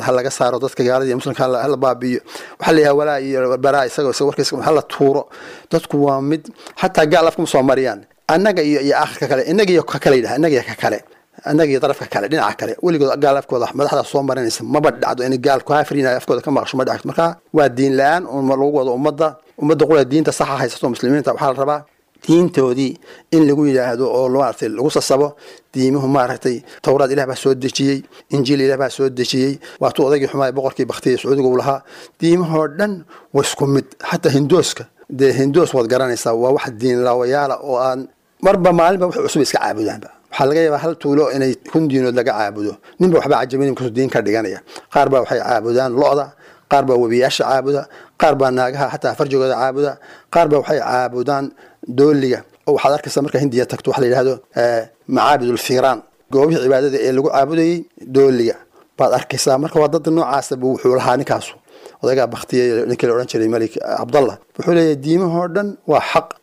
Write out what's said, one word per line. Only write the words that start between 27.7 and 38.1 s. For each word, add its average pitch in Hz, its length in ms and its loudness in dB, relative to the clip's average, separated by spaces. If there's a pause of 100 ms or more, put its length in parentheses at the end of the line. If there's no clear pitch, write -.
Injiil 139 300 0
Ilaah 135 180 2
baa 131 120 -2
soo 139 180 -2
dejiyey. 131 500 -2 (220)
Waa 131 120 0
tuu 156 140 0
odaygii 139 220 0
xumaa 139 200 -2
ee 123 40 -4
boqorkii 135 340 -4
baktiyey 127 320 -2
Sacuudiga 131 300 0
uu 127 80 2
lahaa. 131 260 -2 (380)
Diimahoo 160 480 0
dhan 180 360 -6 (280)
waa 139 100 2
isku 139 240 -4
mid. 139 200 0 (160)
Xataa - 300 -2
Hindooska, 143 520 0 (240)
dee 135 240 2
Hindoos 139 420 0
waad 123 120 2
garanaysaa, 123 480 0
waa 123 180 0
wax 143 140 -2 (140)
diin 123 240 0
laawayaala 123 580 0
oo 139 160 -4
aan 131 300 -2 (340)